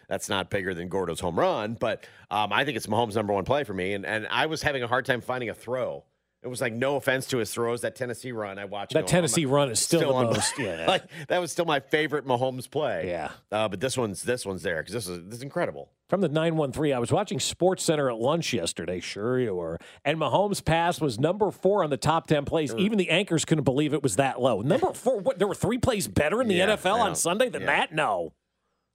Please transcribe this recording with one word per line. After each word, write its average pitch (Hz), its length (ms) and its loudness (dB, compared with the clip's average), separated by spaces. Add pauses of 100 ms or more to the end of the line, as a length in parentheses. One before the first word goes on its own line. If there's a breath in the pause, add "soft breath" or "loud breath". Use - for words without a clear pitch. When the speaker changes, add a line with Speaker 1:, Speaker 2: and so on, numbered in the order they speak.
Speaker 1:
that's - 200 -4
not 98 200 -2
bigger 95 260 -2
than 85 140 -6
Gordo's 85 300 -2
home 85 180 -2
run, 127 380 0
but, 107 320 -4 (240 loud breath)
um, 104 220 -2
I 123 120 2
think 135 120 -4
it's 107 100 -8
Mahomes' 107 300 0
number 104 160 0
one 98 120 0
play 143 200 2
for 101 100 -8
me. 95 200 -2
And, 98 120 -6
and 107 240 -4
I 127 160 2
was 160 160 -4
having 139 220 -2
a - 20 -2
hard 127 200 0
time 123 140 0
finding 127 300 -6
a 90 40 -6
throw 110 500 -6 (400)
it 120 40 -8
was 123 120 -6
like, 120 140 -2
no 135 220 0
offense 131 320 0
to 131 100 0
his 107 140 -2
throws, 120 280 -2
that 113 160 -4
Tennessee 123 340 -8
run 104 280 -8
I 98 80 -10
watched 101 260 -8
Speaker 2:
That 160 80 4
Speaker 1:
going, 143 100 -2
Speaker 2:
Tennessee 165 340 4
Speaker 1:
I'm 127 60 0
Speaker 2:
run 143 200 4
is 110 100 -2
still 165 200 2
Speaker 1:
still 151 120 2
Speaker 2:
the 127 60 2
Speaker 1:
on 123 80 4
my 110 80 2
Speaker 2:
most, 104 200 0
Speaker 1:
<laughs> - 40 -10
Speaker 2:
yeah. 85 280 -4
Speaker 1:
like, 185 180 2 (240 loud breath)
that 180 100 2
was 175 120 -2
still 175 140 -2
my 147 160 2
favorite 151 460 -2
Mahomes 127 440 -2
play. 104 380 -2
Speaker 2:
Yeah. 82 220 -4 (200)
Speaker 1:
Uh, 107 180 0
but 92 120 -8
this 127 160 -2
one's, 107 260 -2
this 123 220 -4
one's 95 180 -6
there 85 220 -2
'cause 85 80 -14
this 104 160 -6
is, 87 160 -8
this 107 120 -14
is 117 60 -14
incredible. 127 480 -6 (200)
Speaker 2:
From 185 100 2
the 175 80 2
nine 160 280 0
one 147 140 2
three, 143 220 0
I 127 60 0
was 120 120 0
watching 185 280 2
SportsCenter 156 720 2
at 113 80 -6
lunch 147 320 2
yesterday. 87 480 -2
Sure 123 400 -2
you 110 140 0
were. 85 240 -4 (260 loud breath)
And 156 160 0
Mahomes' 165 420 0
pass 170 380 2
was 123 180 0
number 190 320 2
four 196 320 2
on 156 60 0
the 139 80 0
top 156 300 2
ten 147 180 4
plays. 156 260 0
Speaker 1:
Sure. 113 80 -4
Speaker 2:
Even 214 200 2
the 170 100 2
anchors 170 380 2
couldn't 156 180 2
believe 143 300 2
it 151 80 0
was 135 140 0
that 131 220 2
low. 123 220 2
Number 208 320 2
Speaker 1:
<laughs> - 20 -8
Speaker 2:
four? 240 260 0
What, 254 180 -2
there 202 100 2
were 170 60 -2
three 226 240 0
plays 208 300 0
better 156 340 2
in 240 60 0
the 185 80 4
Speaker 1:
Yeah, 180 80 4
Speaker 2:
N 202 60 4
F 202 140 0
L 196 120 4
Speaker 1:
I 240 40 4
Speaker 2:
on 208 80 4
Speaker 1:
know. 170 60 -2
Speaker 2:
Sunday 202 340 2
than 147 140 -6
Speaker 1:
Yeah. 92 60 -6
Speaker 2:
that? 160 260 2
No. 101 400 0 (600)